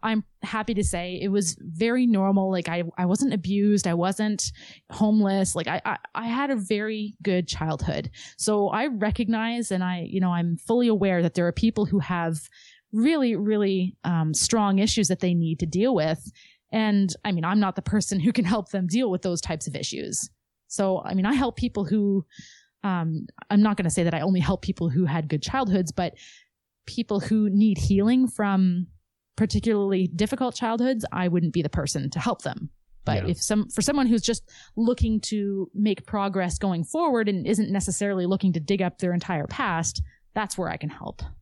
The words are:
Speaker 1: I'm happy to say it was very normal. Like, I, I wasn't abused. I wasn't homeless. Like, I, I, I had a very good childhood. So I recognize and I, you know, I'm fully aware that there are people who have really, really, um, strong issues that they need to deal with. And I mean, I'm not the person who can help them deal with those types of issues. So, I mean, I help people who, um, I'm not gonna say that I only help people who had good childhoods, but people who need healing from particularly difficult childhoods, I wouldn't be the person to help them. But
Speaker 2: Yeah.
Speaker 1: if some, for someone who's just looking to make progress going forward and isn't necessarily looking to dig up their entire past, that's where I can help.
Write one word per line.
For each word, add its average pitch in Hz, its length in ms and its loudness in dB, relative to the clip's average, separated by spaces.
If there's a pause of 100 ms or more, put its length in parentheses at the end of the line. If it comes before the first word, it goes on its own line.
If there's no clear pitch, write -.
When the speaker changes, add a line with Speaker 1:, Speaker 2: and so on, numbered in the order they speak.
Speaker 1:
I'm 220 200 0 (200)
happy 220 320 -4
to 202 80 0
say 180 380 -4
it 196 80 -2
was 196 300 0
very 233 460 0
normal. 196 460 4
Like, 175 180 -2
I, 175 140 -2 (140)
I 180 100 0
wasn't 214 260 2
abused. 202 540 2
I 170 80 2
wasn't 196 560 -2 (400)
homeless. 196 640 2
Like, 170 120 -4
I, 165 180 -4
I, 220 120 -2 (180)
I 226 120 -6
had 269 240 -2
a 269 40 2
very 214 680 -4
good 180 240 0
childhood. 151 640 -4 (260)
So 208 320 0
I 240 180 -2
recognize 226 840 -2
and 185 120 0
I, 180 260 -2
you 196 120 -2
know, 185 100 2
I'm 170 260 0
fully 240 300 2
aware 196 360 2
that 170 100 0
there 175 140 2
are 170 60 0
people 220 340 2
who 196 120 2
have 165 380 -2 (560)
really, 247 420 2
really, 196 680 0
um, 160 300 0
strong 202 460 2
issues 214 280 2
that 185 120 0
they 180 140 2
need 165 260 0
to 170 60 -2
deal 202 300 2
with. 160 360 -2 (400)
And 202 400 2 (140)
I 208 60 0
mean, 165 140 0
I'm 196 140 2
not 190 160 0
the 185 60 -4
person 196 380 0
who 190 120 2
can 220 140 0
help 208 240 0
them 190 180 -2
deal 226 220 2
with 180 140 -2
those 175 180 -2
types - 260 -6
of 139 80 -8
issues. - 540 -6 (380)
So, 190 360 -2
I - 120 -6
mean, 190 100 2
I 233 80 4
help 262 220 0
people 226 300 -2
who, 196 400 0 (580)
um, 165 420 -2 (240)
I'm 208 140 6
not 214 120 4
gonna 180 140 0
say 175 140 0
that 165 100 2
I 156 80 -2
only 185 180 2
help 180 220 0
people 180 260 -2
who 165 180 2
had 156 240 -2
good 151 120 0
childhoods, 196 500 0
but 180 220 -4 (720)
people 214 360 -4
who 214 280 2
need 202 300 4
healing 226 480 4
from 190 580 2 (500)
particularly 202 720 2
difficult 214 480 -2
childhoods, 233 560 0
I 180 160 -2
wouldn't 170 260 0
be 170 100 0
the 147 60 -2
person 139 420 -4
to - 80 -4
help - 240 -2
them. - 260 -8 (340)
But 98 200 0
Speaker 2:
Yeah. 180 80 0
Speaker 1:
if - 100 -2
some, 208 280 0
for - 120 -2
someone 285 240 2
who's 226 160 4
just - 220 -2 (340)
looking 226 440 2
to 202 520 -4
make 208 320 0
progress 196 540 -2
going 175 240 0
forward 262 460 0
and 185 180 -2
isn't 202 240 2
necessarily 196 560 0
looking 190 260 2
to 165 60 0
dig 190 240 0
up 180 160 -4
their 180 140 0
entire 170 340 -2
past, 170 560 -2 (320)
that's 208 200 -4
where 170 140 -4
I 165 80 -6
can 151 120 -6
help. - 340 -12 (180)